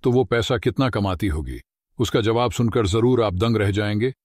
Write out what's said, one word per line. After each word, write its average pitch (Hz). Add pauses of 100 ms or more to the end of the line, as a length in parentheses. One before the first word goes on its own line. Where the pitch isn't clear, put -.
तो 131
वो 127
पैसा 117
कितना 127
कमाती 101
होगी? 71 (380)
उसका 123
जवाब 113
सुनकर 117
जरूर 117
आप 101
दंग 113
रह 104
जाएंगे। 104 (120)